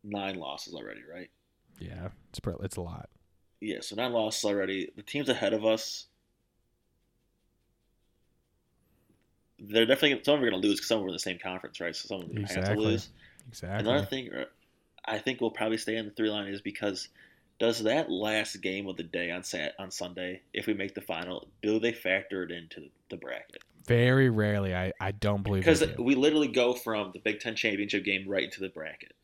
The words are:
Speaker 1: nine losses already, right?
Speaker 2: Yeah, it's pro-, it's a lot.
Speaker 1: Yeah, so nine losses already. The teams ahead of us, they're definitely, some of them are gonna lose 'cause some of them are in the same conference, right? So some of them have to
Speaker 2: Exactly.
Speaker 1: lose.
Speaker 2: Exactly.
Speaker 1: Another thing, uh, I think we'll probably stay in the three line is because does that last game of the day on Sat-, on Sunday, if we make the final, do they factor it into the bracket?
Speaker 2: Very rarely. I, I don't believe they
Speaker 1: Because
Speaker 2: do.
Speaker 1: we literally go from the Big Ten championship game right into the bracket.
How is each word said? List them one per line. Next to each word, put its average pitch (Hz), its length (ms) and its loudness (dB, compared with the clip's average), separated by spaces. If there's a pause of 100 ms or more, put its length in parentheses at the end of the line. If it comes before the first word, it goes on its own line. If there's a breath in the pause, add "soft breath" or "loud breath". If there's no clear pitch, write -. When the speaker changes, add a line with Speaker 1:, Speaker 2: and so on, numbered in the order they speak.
Speaker 1:
nine 98 320 -6
losses 71 380 -10
already, 53 260 -12 (100)
right? 90 200 -14 (480)
Speaker 2:
Yeah, 87 320 -10 (180)
it's - 120 -12
pro-, 90 180 -4
it's 92 180 -6
a 90 60 -6
lot. 85 260 -10 (520)
Speaker 1:
Yeah, 107 200 -4
so - 160 -10
nine 120 160 0
losses 110 320 0
already. 98 520 0
The 104 60 -16
teams 143 280 -4
ahead 107 240 2
of 107 100 0
us, - 420 0 (3500)
they're 110 280 6
definitely, 139 380 4
some 143 100 6
of 147 60 4
them 120 80 4
are - 20 4
gonna 95 120 0
lose 101 180 4
'cause - 80 -6
some 113 100 6
of - 40 2
them 92 40 -2
are 95 40 -2
in 85 40 -6
the - 40 -6
same 90 200 -4
conference, - 420 -10
right? 85 140 -4
So - 140 -8
some 92 140 -6
of 82 60 -10
them 110 160 -8
have 98 80 -6
to 95 80 -2
Speaker 2:
Exactly. 104 260 2
Speaker 1:
lose. 110 220 2 (400 loud breath)
Speaker 2:
Exactly. 107 420 -2
Speaker 1:
Another 139 160 4
thing, 131 260 -6
uh, 67 120 -4 (600)
I 110 140 -2
think 127 220 -2
we'll 113 100 2
probably 110 280 0
stay 110 180 -2
in 110 100 -4
the 104 60 -12
three 107 180 0
line 104 180 -4
is 98 120 -8
because 101 480 -4 (500 soft breath)
does 113 240 2
that 135 280 2
last 107 520 -2
game 98 240 -4
of 95 100 -8
the 85 60 -8
day 87 280 -4
on 90 120 -6
Sat-, 78 360 -6
on 95 120 -10
Sunday, 90 520 -8 (120)
if 101 120 -2
we 110 80 2
make 98 200 -4
the 98 80 -8
final, 87 460 -6 (140)
do 107 160 4
they 113 140 2
factor 95 500 -2
it 85 80 -6
into 85 400 -12 (200)
the 98 60 -8
bracket? - 460 -12 (240)
Speaker 2:
Very 123 440 6
rarely. 104 440 2
I, 92 260 -2
I 95 120 -2
don't 104 300 0
believe 98 220 2
they 160 80 8
Speaker 1:
Because 147 240 4
Speaker 2:
do. 123 60 -2
Speaker 1:
we 135 120 6
literally 147 340 4
go 123 260 4
from 104 380 -2
the - 60 -14
Big 104 220 -2
Ten 110 160 -4
championship 104 480 0
game 98 240 -2
right 98 160 0
into - 160 -10
the 95 80 -6
bracket. - 560 -14